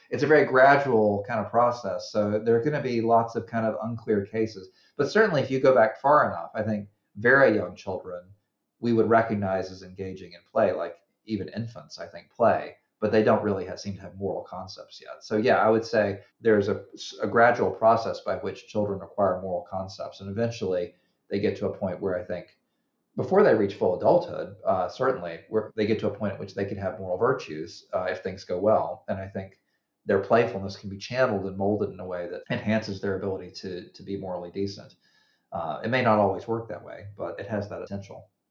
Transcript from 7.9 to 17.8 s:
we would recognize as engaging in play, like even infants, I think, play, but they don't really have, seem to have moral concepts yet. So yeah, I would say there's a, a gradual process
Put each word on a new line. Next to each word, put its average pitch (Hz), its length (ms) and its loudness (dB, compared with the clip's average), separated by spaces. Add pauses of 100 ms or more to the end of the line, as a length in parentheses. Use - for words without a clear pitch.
we 120 140 0
would 110 160 4
recognize 101 600 2
as 92 140 -16
engaging 92 480 -12
in 87 80 -20 (120)
play, 107 200 2
like 87 240 -6 (300)
even 107 240 -6
infants, 110 500 -12
I 85 80 -12
think, - 240 -20
play, 87 460 2 (220)
but 107 120 0
they 110 100 6
don't 110 220 4
really 95 220 -2
have, 92 140 -10
seem 101 160 -8
to - 60 -16
have 90 140 -16
moral 90 280 -6
concepts - 560 -16
yet. - 240 -18
So 110 140 -2
yeah, 107 200 4
I 101 120 4
would 113 160 4
say 104 340 2 (220)
there's 104 260 6
a, 101 140 -2 (400)
a 110 60 -2
gradual 117 420 4
process 110 520 2